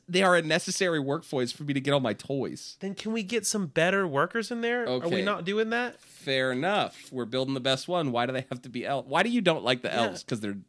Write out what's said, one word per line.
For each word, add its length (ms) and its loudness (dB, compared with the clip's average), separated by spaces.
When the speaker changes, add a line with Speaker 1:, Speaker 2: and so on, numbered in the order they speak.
Speaker 1:
they 120 2
are 140 8
a 60 6
necessary 580 0
workforce 540 -2
for 100 -12
me 100 -2
to 60 0
get 140 2
all 80 4
my 120 2
toys. 680 -6
Speaker 2:
Then 120 -6
can 200 -6
we 100 -2
get 220 -2
some 220 0
better 380 2
workers 460 0
in 80 -4
there? 240 -2
Are 160 0
we 60 -2
Speaker 1:
Okay. 160 0
Speaker 2:
not 240 -2
doing 240 0
that? 320 -4
Speaker 1:
Fair 500 0
enough. 580 -2
We're 140 -4
building 300 -2
the 80 -2
best 260 0
one. 240 0
Why 140 2
do 80 -2
they 160 -4
have 140 -8
to 60 -18
be 160 -6
elves? 220 -2
Why 160 4
do 60 0
you 100 2
don't 240 2
like 180 2
the 60 -4
Speaker 2:
Yeah. 200 2
Speaker 1:
elves? 160 -8
'Cause 180 -4
they're 160 -4